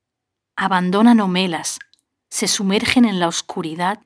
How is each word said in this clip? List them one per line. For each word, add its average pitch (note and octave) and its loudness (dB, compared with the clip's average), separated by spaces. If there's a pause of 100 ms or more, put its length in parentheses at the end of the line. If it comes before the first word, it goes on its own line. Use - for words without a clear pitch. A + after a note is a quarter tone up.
(560)
Abandonan F#3+ 4
Omelas, F3+ -2 (520)
se - -6
sumergen A3 2
en G3 0
la E3+ 2
oscuridad E3+ -6